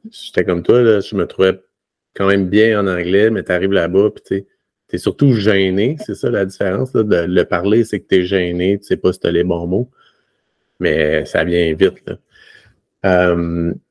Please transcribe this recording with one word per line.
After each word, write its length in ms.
j'étais 320
comme 200
toi, 180
là. 180
Je 160
me 120
trouvais 320
quand 120
même 220
bien 320
en 60
anglais, 420
mais 140
t'arrives 280
là-bas, 400
puis 140
tu 120
sais, 100
t'es 100
surtout 360
gêné. 640
C'est 100
ça 140
la 160
différence, 480
là, 100
de 120
le 180
parler, 400
c'est 160
que 60
t'es 180
gêné, 540
tu 80
sais 100
pas 160
si 60
t'as 120
les 140
bons 220
mots. 220
Mais 440
ça 180
vient 300
vite, 340
là. 100
Euh, 680